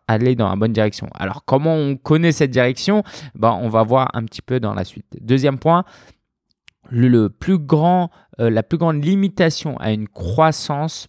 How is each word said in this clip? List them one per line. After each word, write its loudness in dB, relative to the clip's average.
aller 2
dans 0
la -2
bonne 0
direction. -2
Alors, -8
comment -2
on -2
connaît 2
cette 0
direction ? 0
Ben, 0
on -2
va 2
voir 2
un -4
petit -12
peu -4
dans -4
la -4
suite. -16
Deuxième 2
point, 2
le, 4
le 6
plus -2
grand, 2
euh, 2
la 2
plus -4
grande 0
limitation 0
à -4
une -2
croissance -2